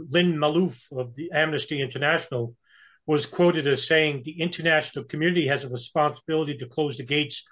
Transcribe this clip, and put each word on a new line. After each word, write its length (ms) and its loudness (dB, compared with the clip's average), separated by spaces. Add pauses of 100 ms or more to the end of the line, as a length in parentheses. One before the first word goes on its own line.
Lynn 280 4
Malouf 420 2 (120)
of 220 -6
the 180 -10
Amnesty 480 0
International 760 -2 (500)
was 220 0
quoted 400 2
as 180 0
saying, 380 2
"The 180 -10
international 640 0
community 420 0
has 160 0
a 60 -10
responsibility 880 -2
to 80 -8
close 320 -2
the 60 -10
gates 480 -2